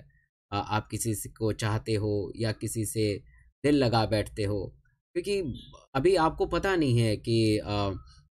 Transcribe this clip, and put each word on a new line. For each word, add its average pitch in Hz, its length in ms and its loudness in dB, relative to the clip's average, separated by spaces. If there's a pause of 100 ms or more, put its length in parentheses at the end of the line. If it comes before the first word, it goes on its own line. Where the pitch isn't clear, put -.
(520)
अ, 101 40 -4
आप 104 320 -2
किसी 110 280 -4
से, - 140 -10
को 110 240 -2
चाहते 110 400 -2
हो 104 420 -2
या 107 160 -2
किसी 110 340 -4
से 104 380 -2 (400)
दिल 147 120 4
लगा 113 300 4
बैठते 104 380 -2
हो, 101 340 -6 (360)
क्योंकि 180 480 -4 (340)
अभी 165 200 4
आपको 160 300 2
पता 175 300 0
नहीं 135 240 4
है 110 180 2
कि, 113 400 2
अ, 101 340 -2 (480)